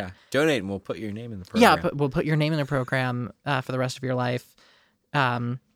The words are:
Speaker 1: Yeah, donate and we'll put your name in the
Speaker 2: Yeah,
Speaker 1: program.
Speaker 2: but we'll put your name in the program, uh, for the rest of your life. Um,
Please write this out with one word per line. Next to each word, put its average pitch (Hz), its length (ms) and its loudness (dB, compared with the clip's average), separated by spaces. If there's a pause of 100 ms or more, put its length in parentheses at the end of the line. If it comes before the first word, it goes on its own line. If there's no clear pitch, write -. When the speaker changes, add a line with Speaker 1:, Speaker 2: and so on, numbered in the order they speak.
Speaker 1:
Yeah, 90 60 -10 (200)
donate 143 300 2
and 95 100 -6
we'll 98 100 -4
put - 180 -8
your 104 140 -6
name 117 200 -10
in 98 80 -10
the 90 140 -14
Speaker 2:
Yeah, 220 200 8
Speaker 1:
program. 151 80 0
Speaker 2:
but 165 140 -2
we'll 143 120 2
put 160 160 -2
your 156 120 2
name 151 160 2
in 156 60 0
the 143 60 0
program, 127 680 -2 (120)
uh, 139 160 0
for 131 120 -6
the 131 60 -2
rest 127 200 -2
of - 40 -10
your 131 120 -2
life. 123 400 -4 (580)
Um, 123 480 0 (160)